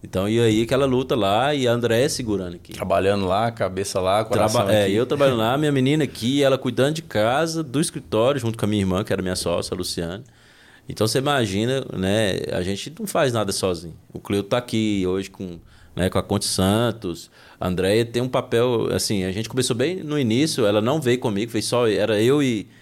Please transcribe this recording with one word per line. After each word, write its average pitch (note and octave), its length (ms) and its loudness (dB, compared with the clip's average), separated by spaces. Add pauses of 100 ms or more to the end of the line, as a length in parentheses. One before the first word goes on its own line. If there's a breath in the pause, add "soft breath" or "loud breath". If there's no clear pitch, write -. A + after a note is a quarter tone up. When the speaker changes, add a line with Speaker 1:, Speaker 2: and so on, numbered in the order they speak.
Speaker 1:
Então, F#2+ 260 -2
e A2+ 100 2
aí A2+ 220 4
aquela C3 240 2
luta C3 300 0
lá A#2 400 2
e C3 120 0
a A#2 40 4
Andréia A#2 360 2
segurando G2+ 480 -4
aqui. - 180 -18
Speaker 2:
Trabalhando F#2+ 520 2
lá, G2+ 260 2
cabeça G2 480 -4
lá, F#2+ 240 2
coração G#2+ 380 2
Speaker 1:
Traba-, G2 100 2
é, G#2+ 140 4
Speaker 2:
aqui. G2 80 2
Speaker 1:
eu A2+ 140 2
trabalhando C#3 300 2
lá, A2+ 200 2
minha D3+ 140 0
menina C#3 320 2
aqui, C3 400 0
ela C3+ 160 4
cuidando C3 360 0
de D#3+ 60 -8
casa, D#3 640 0
do C3+ 180 -2
escritório, C3+ 580 0
junto A2+ 160 -2
com A#2 100 -4
a - 20 0
minha G#2 160 2
irmã, F#2+ 200 0
que - 80 -4
era F#2+ 120 0
minha F#2 120 -2
sócia, F#2 380 -2
a F#2+ 40 -8
Luciana. F2+ 460 -6 (640 loud breath)
Então, - 200 -2
você A#2 100 0
imagina, B2+ 760 0
né, F#2+ 480 0 (120)
a F2+ 100 -2
gente G2 380 -6
não A3 80 -8
faz C#3+ 260 0
nada G#2 180 -2
sozinho. E2+ 440 -4 (180)
O - 60 -10
Cleuto G2+ 300 -2
tá B2 100 2
aqui A2 480 0
hoje F#2+ 240 -2
com, F2+ 260 -12 (380 soft breath)
né, F#2 120 0
com F#2 120 0
a F2+ 40 -4
Conte G2 220 -2
Santos. G#2 840 0 (280 loud breath)
A - 80 -2
Andréia F#2+ 380 2
tem A#2 160 -4
um B2+ 80 -2
papel, B2 640 0
assim, F#2+ 300 -2
a F#2 80 -2
gente A2 180 -6
começou B2 260 -2
bem D#3+ 280 -2
no D3 160 -4
início, B2+ 480 2
ela G#2 140 4
não C3+ 200 0
veio B2 160 2
comigo, A2+ 340 -2
veio G#2 120 -2
só, B2 240 2
era G#2 340 2
eu C#3 220 4
e, A2+ 240 -2 (140)